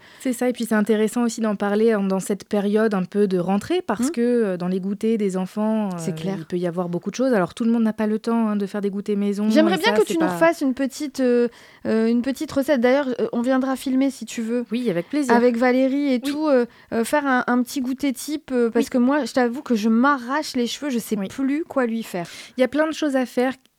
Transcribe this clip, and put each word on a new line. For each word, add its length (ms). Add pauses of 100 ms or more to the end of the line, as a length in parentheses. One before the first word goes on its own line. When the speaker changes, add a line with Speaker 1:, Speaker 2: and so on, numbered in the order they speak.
(220)
Speaker 1:
C'est 120
ça, 160
et 40
puis 140
c'est 80
intéressant 500
aussi 160
d'en 160
parler, 360
hein, 100
dans 180
cette 280
période 460
un 100
peu 220
de 120
rentrée, 440
parce 260
Speaker 2:
Hmm. 20
Speaker 1:
que, 100
euh, 360
dans 120
les 120
goûters 380
des 180
enfants, 640
Speaker 2:
C'est 140
Speaker 1:
euh, 20
Speaker 2:
clair. 240
Speaker 1:
il 60
peut 140
y 80
avoir 220
beaucoup 220
de 60
choses. 160
Alors 220
tout 100
le 60
monde 120
n'a 100
pas 140
le 120
temps, 300
hein, 80
de 100
faire 140
des 100
goûters 260
maison 340
Speaker 2:
J'aimerais 260
Speaker 1:
et 20
Speaker 2:
bien 80
Speaker 1:
ça, 60
Speaker 2:
que 140
Speaker 1:
c'est 80
Speaker 2:
tu 60
nous 60
Speaker 1:
pas 80
Speaker 2:
refasses 260
une 140
petite, 460
euh, 280 (380)
euh, 200
une 160
petite 300
recette. 280
D'ailleurs, 280 (120)
euh, 120
on 80
viendra 360
filmer 340
si 160
tu 160
veux. 280
Speaker 1:
Oui, 200
avec 180
plaisir. 260
Speaker 2:
Avec 220
Valérie 560
et 100
Speaker 1:
Oui. 80
Speaker 2:
tout, 180
euh, 180 (260)
euh, 120
faire 220
un, 200
un 160
petit 180
goûter 320
type, 400
euh, 180
parce 160
Speaker 1:
Oui. 40
Speaker 2:
que 80
moi, 260
je 80
t'avoue 300
que 120
je 140
m'arrache 680
les 100
cheveux, 240
je 80
sais 200
Speaker 1:
Oui. 100
Speaker 2:
plus 360
quoi 220
lui 160
faire. 240 (300)
Speaker 1:
Il 40
y 40
a 40
plein 180
de 60
choses 240
à 100
faire, 280 (240)